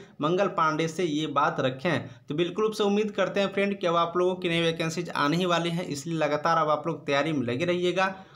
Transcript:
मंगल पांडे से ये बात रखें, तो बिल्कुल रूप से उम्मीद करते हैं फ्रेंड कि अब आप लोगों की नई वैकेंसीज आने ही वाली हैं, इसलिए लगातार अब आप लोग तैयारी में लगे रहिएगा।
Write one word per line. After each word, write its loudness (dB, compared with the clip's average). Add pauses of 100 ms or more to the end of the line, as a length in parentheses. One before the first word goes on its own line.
(220)
मंगल 2
पांडे 2
से -4
ये 0
बात 0
रखें, 0 (200)
तो -6
बिल्कुल 0
रूप 0
से 0
उम्मीद 2
करते 0
हैं 0
फ्रेंड 0
कि 0
अब 2
आप 0
लोगों 2
की -4
नई 2
वैकेंसीज -2
आने 2
ही 2
वाली 2
हैं, -2
इसलिए -6
लगातार 2
अब 2
आप 0
लोग -6
तैयारी 2
में -2
लगे -2
रहिएगा। 0 (200)